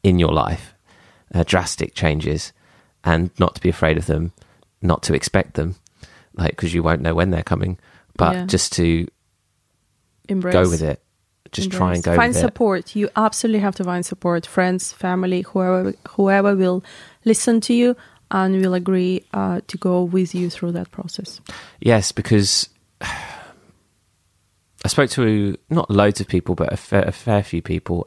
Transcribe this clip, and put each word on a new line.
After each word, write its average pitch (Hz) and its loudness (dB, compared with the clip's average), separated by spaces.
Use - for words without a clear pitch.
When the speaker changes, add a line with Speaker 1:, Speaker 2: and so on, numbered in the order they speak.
Speaker 1:
in 90 4
your 80 2
life, - -2
uh, 87 2
drastic - -2
changes, 76 -2
and 87 2
not 90 2
to - -16
be 90 0
afraid 80 2
of 85 -4
them, 80 -2
not 85 0
to 80 0
expect - -2
them, 82 -4
like, 82 -2
'cause 82 -4
you 85 0
won't 82 0
know 82 -2
when 87 2
they're 82 0
coming, 92 -2
but 87 2
Speaker 2:
Yeah. 180 -4
Speaker 1:
just - 0
to 85 0
Speaker 2:
Embrace. 180 -2
Speaker 1:
go 92 4
with 82 0
it. 73 -4
Just 190 -6
try 92 0
and 87 0
Speaker 2:
Embrace. 85 0
Speaker 1:
go - 4
Speaker 2:
Find 233 4
Speaker 1:
with - 0
it. - 2
Speaker 2:
support. 202 -2
You 208 0
absolutely 214 0
have 196 -2
to 190 -6
find 180 -4
support. 170 -4
Friends, 185 -2
family, 185 -2
whoever, 185 0
whoever 196 4
will 185 0
listen 226 4
to - -2
you 240 4
and 190 2
will 185 2
agree, 185 0
uh, 190 -2
to 180 -12
go 180 0
with 180 0
you 180 -2
through 175 -6
that 175 -6
process. - -14
Speaker 1:
Yes, 110 4
because - 0
<sighs> - -20
I - -14
spoke 139 2
to 107 2
not 165 0
loads 101 4
of 98 -2
people, 90 -2
but - -2
a - -4
fa-, 98 0
a 90 -4
fair 104 0
few 85 -6
people, 87 -4